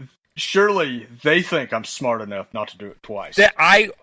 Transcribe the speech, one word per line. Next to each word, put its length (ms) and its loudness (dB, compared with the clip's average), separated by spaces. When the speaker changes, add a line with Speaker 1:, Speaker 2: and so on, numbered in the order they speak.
Speaker 1:
surely 680 0
they 180 4
think 320 -4
I'm 120 -4
smart 360 -4
enough 320 -10
not 160 -6
to 80 -20
do 120 -16
it 140 -20
twice. 340 -10
Speaker 2:
That 200 6
I 320 4